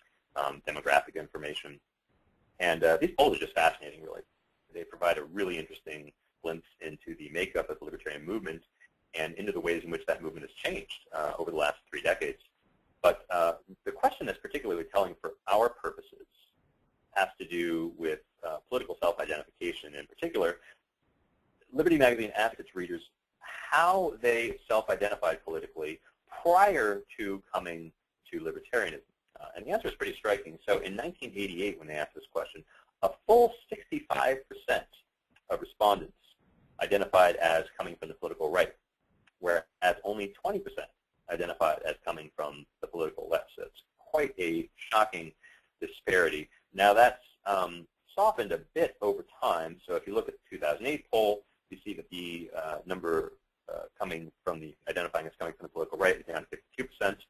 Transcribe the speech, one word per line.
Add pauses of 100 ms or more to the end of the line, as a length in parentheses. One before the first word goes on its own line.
(360)
um,
demographic
information. (800)
And,
uh,
these
polls
are
just
fascinating,
really. (520)
They
provide
a
really
interesting (320)
glimpse (140)
into
the
makeup
of
the
libertarian
movement (540)
and
into
the
ways
in
which
that
movement
has
changed,
uh,
over
the
last (120)
three
decades. (580)
But,
uh, (320)
the
question
that's
particularly
telling
for (140)
our
purposes (840)
has (100)
to
do
with, (260)
uh, (120)
political
self-identification.
In
particular, (1120)
Liberty
Magazine
asked
its
readers (300)
how
they
self-identified
politically (440)
prior (140)
to
coming (400)
to
libertarianism. (380)
Uh, (100)
and
the
answer
is
pretty
striking.
So
in
nineteen
eighty-eight,
when
they
asked
this
question, (400)
a (160)
full (160)
sixty-five (120)
percent (600)
of
respondents (640)
identified
as (120)
coming
from
the
political
right, (640)
whereas
only
twenty
percent (400)
identified
as
coming
from (160)
the
political
left.
So
it's (140)
quite
a
shocking (480)
disparity. (240)
Now
that's, (220)
um, (280)
softened
a (120)
bit
over (180)
time. (100)
So
if
you
look
at
the
two
thousand
eight
poll, (240)
you
see
that
the,
uh,
number, (380)
uh, (140)
coming (120)
from
the, (140)
identifying
as
coming
from
the
political
right
is
down
to
fifty-two
percent. (100)